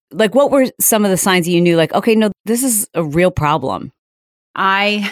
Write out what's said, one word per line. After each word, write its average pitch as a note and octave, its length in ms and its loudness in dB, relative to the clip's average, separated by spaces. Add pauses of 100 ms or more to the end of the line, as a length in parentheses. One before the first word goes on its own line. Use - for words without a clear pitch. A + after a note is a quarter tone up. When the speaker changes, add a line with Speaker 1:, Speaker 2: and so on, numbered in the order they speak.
(120)
Speaker 1:
like, E3 220 0
what C#4 180 4
were C4 160 4 (120)
some G#3+ 260 2
of G3 60 2
the F3+ 60 0
signs F3+ 280 2
that F3+ 60 -4
you E3+ 100 2
knew, F3 160 4
like, D#3+ 160 0
"Okay, A3 220 0
no, G#3+ 160 2 (140)
this A#3+ 180 -2
is A3 300 -2
a E3+ 100 -4
real E3+ 280 0
problem"? C#3+ 600 -4 (640)
Speaker 2:
I G3+ 560 -2